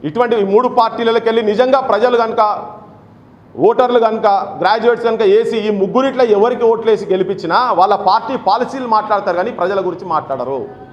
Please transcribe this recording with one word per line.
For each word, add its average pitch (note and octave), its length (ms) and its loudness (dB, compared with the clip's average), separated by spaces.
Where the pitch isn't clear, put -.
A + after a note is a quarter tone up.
ఇటువంటి A3+ 300 0
ఈ G3+ 80 2
మూడు G#3+ 240 2
పార్టీలకి A3+ 600 0
వెళ్ళి A3+ 140 2
నిజంగా B3+ 380 2
ప్రజలు A#3 360 2
కనుక, A3 480 0
ఓటర్లు A#3+ 400 2
కనుక, A3 280 0
గ్రాడ్యుయేట్స్ A3+ 440 0
కనుక A3 180 0
ఏసీ A3 340 2
ఈ G#3+ 140 -2
ముగ్గురిట్లో B3+ 540 0
ఎవరికి A3+ 400 2
ఓట్లు A3+ 260 2
వేసి G3+ 160 0
గెలిపించినా F#3+ 680 0
వాళ్ళ F#3+ 220 4
పార్టీ G3+ 420 0
పాలసీలు B3 520 -2
మాట్లాడతారు G3+ 480 0
కానీ G3 140 -2
ప్రజల F#3+ 360 -2
గురించి F3+ 180 -6
మాట్లాడరు. C3+ 880 -6